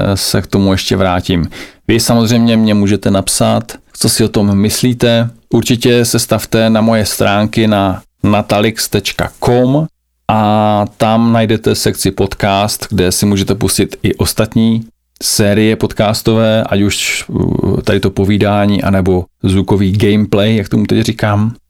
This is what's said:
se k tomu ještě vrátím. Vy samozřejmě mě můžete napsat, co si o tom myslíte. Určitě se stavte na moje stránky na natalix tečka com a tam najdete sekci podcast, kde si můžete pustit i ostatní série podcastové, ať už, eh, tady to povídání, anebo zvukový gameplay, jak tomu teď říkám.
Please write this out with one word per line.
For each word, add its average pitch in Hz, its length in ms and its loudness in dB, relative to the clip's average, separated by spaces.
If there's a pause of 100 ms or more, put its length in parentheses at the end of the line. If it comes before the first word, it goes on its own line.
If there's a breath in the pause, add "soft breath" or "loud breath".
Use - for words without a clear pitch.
(160)
se - 260 -2
k 98 60 -10
tomu 98 240 0
ještě 95 240 -2
vrátím. 90 540 -2 (380 loud breath)
Vy 117 120 2
samozřejmě 117 580 2
mě 110 160 2
můžete 101 380 0
napsat, 110 600 -2 (200)
co - 160 -2
si - 140 0
o 107 40 2
tom 104 280 0
myslíte. 117 760 0 (200)
Určitě 120 560 2
se 113 140 -2
stavte 110 500 0
na 110 120 2
moje 113 240 2
stránky 107 640 0
na 98 340 0 (220)
natalix 104 680 0
tečka - 420 -4 (140)
com 127 420 2 (440)
a 107 540 2 (120)
tam 113 360 2
najdete 110 420 0
sekci 98 360 -2
podcast, 101 760 -2
kde 90 220 0
si - 140 -2
můžete 98 300 0
pustit 104 480 -2
i 90 120 0
ostatní 113 720 0 (380)
série 110 520 2
podcastové, 110 880 0
ať 101 180 -2
už, - 480 -2
eh, - 520 -2
tady 98 180 0
to 98 100 0
povídání, 101 760 0
anebo 95 420 0 (180)
zvukový 95 480 0
gameplay, 107 640 2
jak 101 140 -2
tomu 110 160 0
teď 104 160 0
říkám. 110 520 -2 (160)